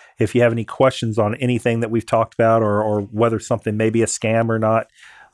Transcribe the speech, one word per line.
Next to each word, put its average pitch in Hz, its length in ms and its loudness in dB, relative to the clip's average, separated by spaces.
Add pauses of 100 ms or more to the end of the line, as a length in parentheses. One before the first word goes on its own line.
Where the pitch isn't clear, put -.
(180)
if 110 160 0
you 120 80 2
have 117 100 4
any 113 120 -4
questions 120 540 0
on 107 160 0
anything 120 460 -2
that 113 100 -4
we've 113 160 -2
talked 110 260 0
about 113 300 2
or, 104 200 0
or 104 200 0
whether 110 360 -2
something 113 380 -4
may 110 140 2
be 113 100 0
a 110 60 2
scam 113 420 -2
or 113 100 -2
not, 110 280 0 (480)